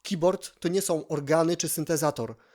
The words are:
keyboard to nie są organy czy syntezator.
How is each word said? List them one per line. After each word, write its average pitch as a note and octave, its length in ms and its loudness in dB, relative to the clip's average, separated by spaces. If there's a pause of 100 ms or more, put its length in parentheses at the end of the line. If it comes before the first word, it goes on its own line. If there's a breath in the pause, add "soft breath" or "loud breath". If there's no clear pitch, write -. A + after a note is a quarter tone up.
keyboard F3+ 560 -2
to - 80 -2
nie F#3 140 0
są E3 260 -2
organy D#3+ 500 2
czy D#3+ 120 -2
syntezator. D3+ 680 -2 (200 soft breath)